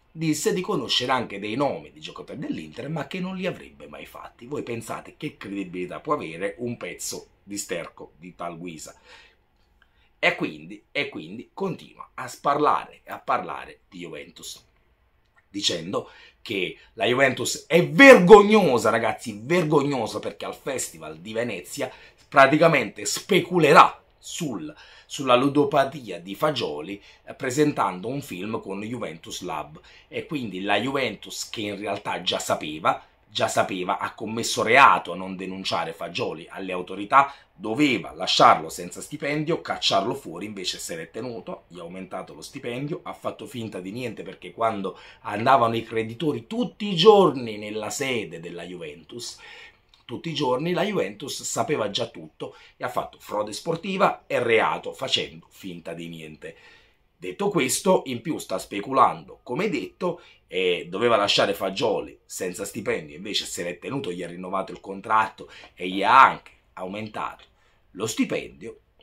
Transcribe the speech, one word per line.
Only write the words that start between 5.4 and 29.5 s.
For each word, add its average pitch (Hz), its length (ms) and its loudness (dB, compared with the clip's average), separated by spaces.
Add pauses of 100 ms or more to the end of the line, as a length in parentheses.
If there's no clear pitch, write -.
può 151 140 -4
avere 98 460 -6
un 120 180 -6
pezzo - 500 -10 (160)
di 98 140 -12
sterco - 600 -10
di 87 160 -18
tal 85 240 -10
guisa? 82 380 -14 (1200)
E 175 160 0
quindi, 85 540 -8
e 139 200 -6
quindi - 440 -14
continua - 600 -10
a 127 160 -12
sparlare 139 720 0
e - 80 -16
a 110 80 -10
parlare 80 720 -6
di 92 100 -16
Juventus, 78 640 -16 (840)
dicendo 98 600 -4 (320)
che 92 360 -6 (160)
la 104 120 -2
Juventus 123 640 2
è 165 180 4
vergognosa, 190 1040 10
ragazzi, 107 540 -2
vergognosa, 139 760 2
perché 98 260 -8
al 95 100 -8
Festival 80 640 -8
di 98 160 -12
Venezia 117 580 -6 (380)
praticamente 139 760 6
speculerà 170 960 6 (160)
sul, 101 560 -10 (320)
sulla 131 300 4
ludopatia 135 840 2
di 92 160 -12
Fagioli, 98 640 -4 (240)
eh, - 80 -16
presentando 120 760 0
un 139 140 -6
film 107 400 -8
con 98 200 -8
Juventus 107 600 -10
Lab. 78 380 -8 (280)